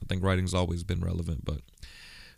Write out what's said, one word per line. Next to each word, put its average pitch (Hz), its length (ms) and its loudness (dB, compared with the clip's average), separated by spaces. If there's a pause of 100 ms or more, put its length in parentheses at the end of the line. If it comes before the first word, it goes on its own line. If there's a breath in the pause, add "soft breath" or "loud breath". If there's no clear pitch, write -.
I - 60 -6
think 95 160 0
writing's 92 320 4
always 87 280 2
been 90 180 0
relevant, 85 440 -2
but - 140 -2 (800 loud breath)